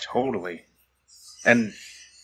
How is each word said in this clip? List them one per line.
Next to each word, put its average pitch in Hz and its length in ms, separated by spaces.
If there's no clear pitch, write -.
Totally. 98 600
And, 117 300